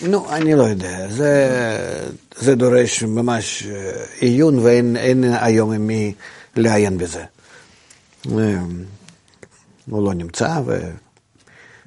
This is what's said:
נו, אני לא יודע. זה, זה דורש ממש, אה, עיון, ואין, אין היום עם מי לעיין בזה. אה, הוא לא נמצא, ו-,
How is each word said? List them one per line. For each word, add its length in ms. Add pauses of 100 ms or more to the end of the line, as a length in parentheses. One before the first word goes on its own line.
נו, 280
אני 260
לא 80
יודע. 460
זה, 420 (840)
זה 180
דורש 480
ממש, 640
אה, 360 (160)
עיון, 400
ואין, 380
אין 260
היום 480
עם 160
מי 260 (420)
לעיין 420
בזה. 260 (1080)
אה, 280 (1300)
הוא 160
לא 80
נמצא, 520
ו-, 260 (960)